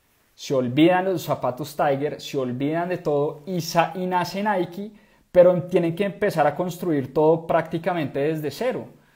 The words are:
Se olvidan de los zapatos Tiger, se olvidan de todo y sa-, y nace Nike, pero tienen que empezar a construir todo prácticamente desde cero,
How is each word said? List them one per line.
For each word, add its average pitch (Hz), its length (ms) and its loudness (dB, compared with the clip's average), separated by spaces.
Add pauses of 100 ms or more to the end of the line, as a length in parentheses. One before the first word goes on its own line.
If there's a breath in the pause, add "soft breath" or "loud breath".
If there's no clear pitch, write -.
(340)
Se - 200 -8
olvidan 151 500 4
de 190 80 0
los 165 100 -4
zapatos - 540 -4
Tiger, 143 440 0
se - 160 -8
olvidan 139 520 -2
de 180 100 -4
todo 147 480 -2
y 185 140 -4
sa-, 165 340 0
y 185 120 -4
nace 180 360 -2
Nike, 202 480 -4 (400 soft breath)
pero 180 340 8
tienen 170 300 0
que 202 100 -2
empezar 202 420 0
a 147 80 2
construir 175 600 -4
todo 165 320 4
prácticamente 165 720 -2
desde 151 320 -2
cero, 226 360 -6 (300 soft breath)